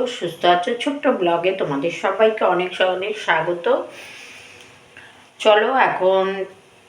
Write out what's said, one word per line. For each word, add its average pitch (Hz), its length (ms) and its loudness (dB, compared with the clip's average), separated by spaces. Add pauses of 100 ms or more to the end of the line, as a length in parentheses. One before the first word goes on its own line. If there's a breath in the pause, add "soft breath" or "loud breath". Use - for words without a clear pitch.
সুস্থ - 360 -8
আছো। 175 340 2
ছোট্ট 285 240 -4 (140)
ব্লগে 170 380 0
তোমাদের 151 400 -2
সবাইকে 220 500 0
অনেক 180 260 0 (160)
অনেক 185 300 -2
স্বাগত। 175 480 -2 (1700 loud breath)
চলো, 220 300 6 (140)
এখন 190 400 2 (640)